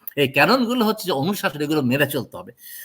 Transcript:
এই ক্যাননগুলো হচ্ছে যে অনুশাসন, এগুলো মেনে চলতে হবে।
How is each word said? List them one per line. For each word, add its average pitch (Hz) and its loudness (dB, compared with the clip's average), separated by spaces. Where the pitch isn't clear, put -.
এই 143 2
ক্যাননগুলো 220 2
হচ্ছে 214 0
যে 180 0
অনুশাসন, 151 -2
এগুলো 151 0
মেনে 135 2
চলতে 127 -6
হবে। 90 -16